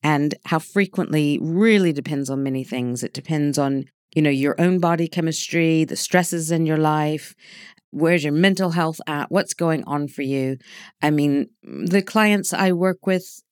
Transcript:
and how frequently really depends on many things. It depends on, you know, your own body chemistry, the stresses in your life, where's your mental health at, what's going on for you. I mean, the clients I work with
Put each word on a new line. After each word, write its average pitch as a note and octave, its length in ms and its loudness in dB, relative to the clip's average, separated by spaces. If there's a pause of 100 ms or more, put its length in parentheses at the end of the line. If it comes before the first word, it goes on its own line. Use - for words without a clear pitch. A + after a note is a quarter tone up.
and D3 320 0 (120)
how D#3+ 120 0
frequently D#3 800 0
really F#3 520 4
depends C#3 360 -4
on C3+ 140 -2
many C3 220 -4
things. B2 380 -4
It - 100 -8
depends D3 440 -2
on, C#3 280 0 (280)
you D#3 80 2
know, D3+ 80 4
your C#3 300 0
own F3+ 200 2
body E3+ 280 0
chemistry, D#3+ 800 0
the - 100 -8
stresses E3+ 560 -2
in E3 140 0
your D#3 120 0
life, D3+ 580 -2 (560)
where's E3 340 2
your D3 80 0
mental F#3 380 2
health D#3+ 360 -2
at, D3 240 -6
what's - 220 -2
going D#3+ 320 -2
on D3 240 -4
for - 140 -8
you. C3 340 -2 (440)
I D3+ 80 2
mean, C#3+ 380 2 (160)
the C#3 380 -2
clients G#3 500 2
I F#3+ 220 2
work F3+ 340 -2
with F#3 440 -4